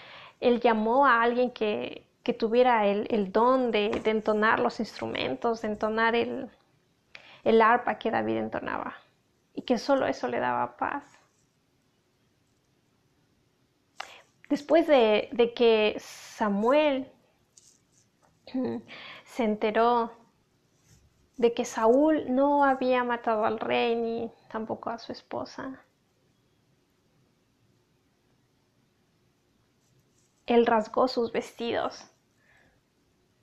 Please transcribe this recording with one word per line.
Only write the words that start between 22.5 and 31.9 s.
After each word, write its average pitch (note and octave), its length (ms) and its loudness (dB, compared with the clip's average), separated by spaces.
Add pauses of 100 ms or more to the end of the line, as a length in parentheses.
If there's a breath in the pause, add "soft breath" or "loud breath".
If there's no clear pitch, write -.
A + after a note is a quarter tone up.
había B3+ 400 2
matado A#3 420 -2
al A3 140 -2
rey A#3+ 360 -2
ni A#3 360 -6 (200)
tampoco A3 380 -8
a A#3 80 -8
su - 140 -16
esposa, - 760 -14 (4000)
él A#3+ 200 4
rasgó A#3 420 0
sus A#3 240 -4
vestidos - 800 -8 (1300 soft breath)